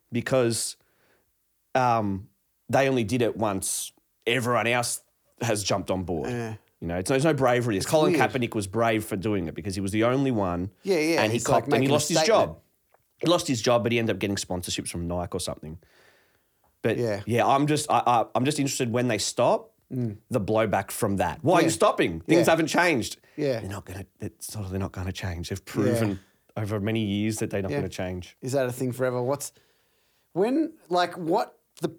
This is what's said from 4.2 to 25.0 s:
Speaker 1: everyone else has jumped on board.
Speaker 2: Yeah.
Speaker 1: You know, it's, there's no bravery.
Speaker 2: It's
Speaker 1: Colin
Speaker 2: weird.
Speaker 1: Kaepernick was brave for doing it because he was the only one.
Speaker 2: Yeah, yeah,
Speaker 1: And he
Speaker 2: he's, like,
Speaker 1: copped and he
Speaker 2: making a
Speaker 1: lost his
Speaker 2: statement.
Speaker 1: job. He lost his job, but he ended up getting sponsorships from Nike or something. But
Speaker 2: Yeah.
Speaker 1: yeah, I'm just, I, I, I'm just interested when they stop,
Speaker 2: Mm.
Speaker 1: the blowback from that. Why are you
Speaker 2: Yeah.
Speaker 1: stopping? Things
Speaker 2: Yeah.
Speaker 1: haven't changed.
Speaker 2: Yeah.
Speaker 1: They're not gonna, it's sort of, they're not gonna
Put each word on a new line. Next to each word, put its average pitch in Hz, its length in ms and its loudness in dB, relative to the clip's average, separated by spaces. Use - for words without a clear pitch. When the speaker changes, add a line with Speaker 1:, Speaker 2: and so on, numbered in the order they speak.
Speaker 1:
everyone 117 400 0
else 123 340 0
has 110 200 0
jumped 98 300 -2
on 92 100 -2
board. 85 280 -4
Speaker 2:
Yeah. 117 240 -6
Speaker 1:
You 85 80 -8
know, 87 80 -4
it's, 95 140 -4
there's 135 140 2
no 160 100 4
bravery. 123 420 2
Speaker 2:
It's - 100 -2
Speaker 1:
Colin 160 280 4
Speaker 2:
weird. 131 160 2
Speaker 1:
Kaepernick 120 240 -4
was 101 120 -2
brave 110 380 0
for - 120 -6
doing 95 300 -2
it 76 80 -8
because 90 220 -8
he 101 40 -6
was 98 120 -4
the 110 120 2
only 135 280 2
one. 92 380 -2
Speaker 2:
Yeah, 185 160 0
yeah, 160 240 2
Speaker 1:
And 107 80 2
he 117 80 0
Speaker 2:
he's, - 100 -2
like, 117 160 2
Speaker 1:
copped - 20 -8
and 143 80 2
he 127 80 4
Speaker 2:
making 135 80 2
a - 20 4
Speaker 1:
lost 147 160 2
his 160 100 2
Speaker 2:
statement. 160 300 4
Speaker 1:
job. 80 100 -14
He - 80 -2
lost 170 220 4
his 120 120 0
job, 120 220 4
but 117 100 0
he 117 60 2
ended 110 180 0
up - 40 -10
getting 101 160 -2
sponsorships 92 520 -6
from 85 180 -6
Nike 87 280 -4
or 90 60 -4
something. 78 380 -10
But 113 160 0
Speaker 2:
Yeah. 107 300 -2
Speaker 1:
yeah, 107 200 2
I'm 139 200 4
just, 147 240 0
I, 113 160 4
I, 120 180 4
I'm 127 120 2
just 147 120 0
interested 131 340 -2
when 123 160 2
they 107 100 0
stop, 151 500 2
Speaker 2:
Mm. 117 220 -4
Speaker 1:
the 123 100 0
blowback 104 520 0
from 101 240 0
that. 87 260 -2
Why 170 140 4
are - 60 6
you - 40 4
Speaker 2:
Yeah. 156 60 2
Speaker 1:
stopping? 175 480 2
Things 165 260 4
Speaker 2:
Yeah. 180 60 6
Speaker 1:
haven't 160 160 2
changed. 160 500 0
Speaker 2:
Yeah. 135 240 0
Speaker 1:
They're 98 80 -10
not 98 160 -10
gonna, 98 220 -12
it's - 300 -12
sort 107 140 -8
of, 92 60 -10
they're 95 100 -4
not 95 120 -4
gonna 92 200 -6